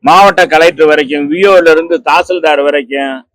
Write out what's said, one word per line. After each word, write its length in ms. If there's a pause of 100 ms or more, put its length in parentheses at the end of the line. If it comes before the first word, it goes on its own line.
மாவட்ட 340 (100)
கலெக்டர் 380
வரைக்கும், 400
விஓல 440
இருந்து 220 (120)
தாசில்தார் 600
வரைக்கும் 460 (200)